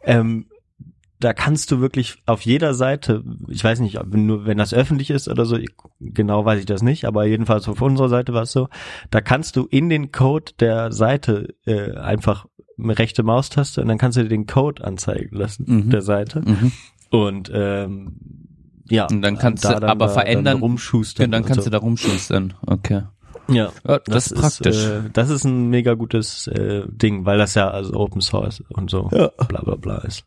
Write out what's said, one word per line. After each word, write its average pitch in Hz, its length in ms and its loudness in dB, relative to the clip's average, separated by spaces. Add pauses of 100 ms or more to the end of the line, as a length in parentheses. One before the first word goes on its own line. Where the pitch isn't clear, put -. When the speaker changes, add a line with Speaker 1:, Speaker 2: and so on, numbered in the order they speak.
Speaker 1:
Ähm, 113 420 2 (720)
da 117 140 0
kannst - 380 0
du 131 100 2
wirklich 131 460 -2
auf 113 160 0
jeder 143 320 2
Seite, 127 500 0 (240)
ich - 160 -6
weiß 113 160 2
nicht, 107 180 -2
ob 92 160 -8
nur 107 300 2
wenn 104 140 0
das 107 160 0
öffentlich 139 340 2
ist 139 200 -2
oder 120 180 0
so, 117 100 0 (420)
genau 104 460 0
weiß 107 160 2
ich 95 60 -10
das 101 160 -2
nicht, 123 240 0
aber 104 180 0
jedenfalls 107 440 0
auf 101 120 -6
unserer 131 300 2
Seite 120 240 0
war 117 80 0
es 113 100 -8
so, 131 160 2 (420)
da 110 120 2
kannst 131 340 -2
du 127 80 2
in 139 240 2
den 151 240 0
Code 143 480 0
der 113 320 2
Seite, 110 600 0 (100)
äh, 107 320 -2
einfach 104 480 -2 (340)
eine 113 200 -2
rechte 113 240 0
Maustaste 131 580 0
und - 80 0
dann 113 80 2
kannst 123 220 2
du 123 40 2
dir 110 60 0
den 107 180 0
Code 143 380 0
anzeigen 101 500 -6
lassen 104 320 -6
Speaker 2:
Mhm. 110 240 2
Speaker 1:
der 107 120 4
Seite. 104 420 -2
Speaker 2:
Mhm. 107 280 2 (360)
Speaker 1:
Und, 101 460 0
ähm, 101 640 -4 (720)
ja, 110 160 4
Speaker 2:
Und 101 160 0
dann 101 160 0
kannst 113 260 2
Speaker 1:
da 104 80 4
Speaker 2:
du 107 80 0
Speaker 1:
dann 107 100 2
Speaker 2:
aber 107 180 2
Speaker 1:
da, 101 40 0
Speaker 2:
verändern. 123 320 2
Speaker 1:
dann 135 140 2
rumschustern 120 680 0
Speaker 2:
Und 120 60 2
dann 110 140 2
Speaker 1:
und - 40 -4
Speaker 2:
kannst 127 160 2
Speaker 1:
so. 113 60 0
Speaker 2:
du - 0 -
da 107 80 0
rumschustern. 98 720 0 (140)
Okay. 101 380 0 (440)
Speaker 1:
Ja, 110 240 2 (140)
Speaker 2:
Ja, 143 120 4
das - 60 -6
Speaker 1:
das 113 280 0
Speaker 2:
ist - 80 -2
praktisch. 143 360 2
Speaker 1:
ist, 107 100 2
äh, 107 140 -2 (120)
das 117 160 2
ist 143 160 0
ein 127 240 2
mega 120 260 2
gutes, 113 520 -4
äh, 101 420 -2
Ding, 104 380 0
weil 101 120 4
das 104 160 2
ja 98 160 4
also 98 240 -6
Open 104 260 -2
Source 101 480 -2
und 95 200 -6
so - 240 -2
Speaker 2:
Ja. - 180 4 (180)
Speaker 1:
bla - 140 -4
bla - 120 -4
bla - 240 -8
ist. - 280 -10